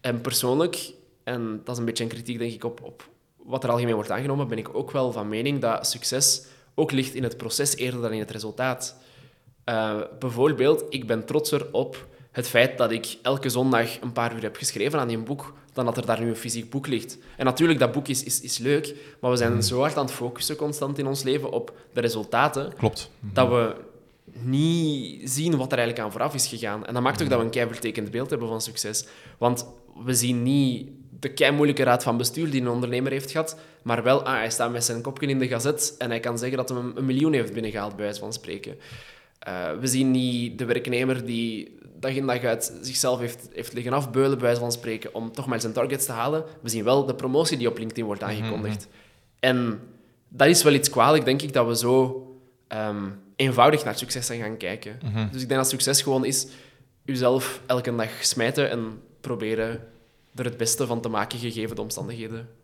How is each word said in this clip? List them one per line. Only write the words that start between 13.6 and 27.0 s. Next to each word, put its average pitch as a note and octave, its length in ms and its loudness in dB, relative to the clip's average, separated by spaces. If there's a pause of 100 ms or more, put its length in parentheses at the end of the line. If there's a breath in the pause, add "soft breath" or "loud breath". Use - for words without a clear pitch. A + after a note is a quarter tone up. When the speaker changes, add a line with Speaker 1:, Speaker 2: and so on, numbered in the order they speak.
Speaker 1:
een B2 120 -6
paar A#2 220 0
uur A2+ 80 -8
heb G#2+ 140 -6
geschreven C#3 440 -2
aan B2 80 -2
een A2+ 160 -4
boek, C#3 300 -8 (180 loud breath)
dan B2+ 120 -2
dat A#2 120 0
er B2 100 -4
daar A2+ 140 2
nu A#2 80 0
een A2+ 80 -2
fysiek A#2 340 -8
boek C3+ 160 -4
ligt. A#2+ 320 -4 (180 loud breath)
En C#3 80 -4
natuurlijk, D3+ 340 4
dat B2 140 4
boek C#3 160 -4
is, C3 160 -2
is, - 160 -2
is - 180 -6
leuk, D3 360 0 (260 loud breath)
maar B2+ 100 2
we B2 60 4
zijn A#2 160 4
Speaker 2:
Mhm. A2 80 2
Speaker 1:
zo G2+ 200 0
hard D3+ 160 2
aan C#3+ 80 0
het B2+ 100 -6
focussen B2+ 420 -4
constant C#3+ 420 -4
in C#3 80 -2
ons C#3 160 -2
leven C3+ 300 0
op - 240 -4 (160 loud breath)
de B2 80 -2
resultaten, A#2 760 0
Speaker 2:
Klopt. - 340 0 (100)
Mhm. G2+ 140 -10
Speaker 1:
dat B2+ 140 6
we A#2 260 4 (680)
niet C3+ 880 0
zien D#3 260 2
wat C3 160 0
er C3 60 2
eigenlijk A#2 280 0
aan G2+ 60 -6
vooraf C3+ 220 -2
is C3 120 0
gegaan. A2 400 -6
En A#2 80 -8
dat B2 80 0